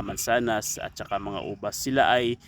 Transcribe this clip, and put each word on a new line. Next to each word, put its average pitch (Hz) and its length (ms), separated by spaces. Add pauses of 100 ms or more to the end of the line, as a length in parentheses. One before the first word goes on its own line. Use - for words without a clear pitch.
mansanas 113 800
at - 160
saka 101 240
mga 98 240
ubas. 101 320
Sila 131 320
ay 120 240 (140)